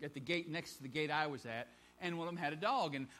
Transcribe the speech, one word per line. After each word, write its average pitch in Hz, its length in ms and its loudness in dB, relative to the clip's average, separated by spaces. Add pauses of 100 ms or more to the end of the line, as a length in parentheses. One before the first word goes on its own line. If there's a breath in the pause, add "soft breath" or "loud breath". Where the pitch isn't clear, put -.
at - 100 -4
the 139 60 -4
gate 170 280 2
next 160 260 -2
to - 80 -14
the 135 60 -6
gate 151 220 2
I 151 160 4
was 139 200 -4
at, 117 200 -2 (340 loud breath)
and 175 160 0
one 165 120 0
of 175 60 -2
them 170 60 -4
had 147 120 2
a 156 40 -4
dog. 196 380 2
And 135 140 -2 (120)